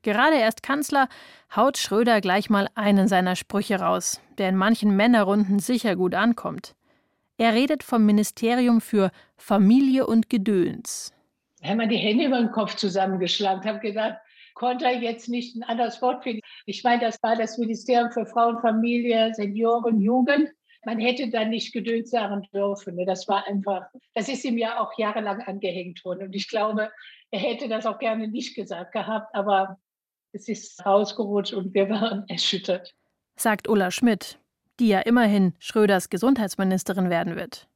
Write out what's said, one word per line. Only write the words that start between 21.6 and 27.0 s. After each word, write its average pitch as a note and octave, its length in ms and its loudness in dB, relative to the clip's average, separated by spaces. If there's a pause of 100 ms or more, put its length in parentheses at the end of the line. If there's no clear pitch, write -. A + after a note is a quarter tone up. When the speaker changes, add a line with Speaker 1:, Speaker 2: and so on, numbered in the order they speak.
Speaker 2:
Gedöns A3+ 380 -4
sagen G3+ 420 -2
dürfen, G3 440 -4
ne? F3+ 100 -2
Das F#3 200 -4
war G3 200 -2
einfach, G3 380 -4 (280)
das G#3+ 160 -4
ist C4+ 160 -8
ihm A#3 140 -2
ja A#3 220 -2
auch - 180 -4
jahrelang G#3+ 420 -4
angehängt F#3 640 -8
worden. F#3 220 -8
Und F#3+ 80 -16
ich G3 120 -6
glaube, G#3+ 440 -2 (400)